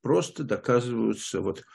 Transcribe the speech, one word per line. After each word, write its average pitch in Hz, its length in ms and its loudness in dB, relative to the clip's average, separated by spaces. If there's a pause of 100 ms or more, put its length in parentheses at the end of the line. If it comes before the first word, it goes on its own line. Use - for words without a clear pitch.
просто 160 420 0
доказываются. 113 1000 0
Вот 95 220 -4 (120)